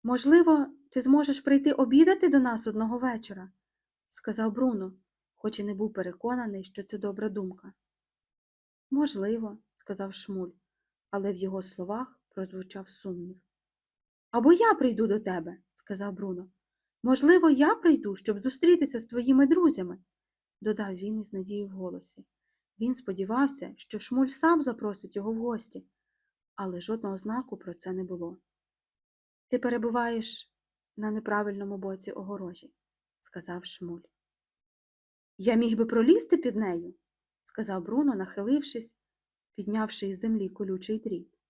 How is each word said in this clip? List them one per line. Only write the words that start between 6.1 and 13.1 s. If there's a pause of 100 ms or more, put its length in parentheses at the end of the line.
що
це
добра
думка. (1160)
«Можливо», — (180)
сказав
Шмуль, (600)
але
в
його
словах
прозвучав
сумнів. (920)